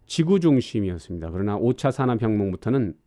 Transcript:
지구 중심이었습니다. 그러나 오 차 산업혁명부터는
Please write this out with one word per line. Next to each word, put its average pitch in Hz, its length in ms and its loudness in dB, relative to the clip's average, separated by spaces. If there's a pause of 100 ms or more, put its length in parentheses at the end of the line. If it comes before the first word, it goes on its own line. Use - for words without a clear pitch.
지구 180 340 2
중심이었습니다. 95 880 0
그러나 98 260 -2
오 117 180 2
차 139 160 -2
산업혁명부터는 110 1040 0 (120)